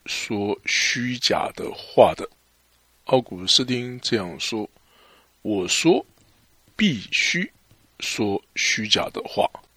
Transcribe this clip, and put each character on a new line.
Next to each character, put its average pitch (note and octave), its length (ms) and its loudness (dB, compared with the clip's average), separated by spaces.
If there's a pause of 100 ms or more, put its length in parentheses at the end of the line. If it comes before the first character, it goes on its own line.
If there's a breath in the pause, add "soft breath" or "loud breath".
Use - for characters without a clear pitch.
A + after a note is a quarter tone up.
说 G2+ 600 -2
虚 B2 520 -2
假 - 380 0
的 - 160 -8
话 - 440 4
的。 - 120 -8 (800)
奥 C3 160 4
古 F#2+ 240 -10
斯 C3 180 2
丁 B2 360 -6
这 - 180 -2
样 F2 220 -6
说 G#2+ 280 -6 (760 soft breath)
：“我 G2 240 0
说 F3+ 360 4 (720)
必 D#3+ 240 2 (120)
须 - 400 0 (480)
说 G#2 420 0 (140)
虚 - 320 -2
假 - 260 2
的 - 100 -8
话。” - 260 0 (260)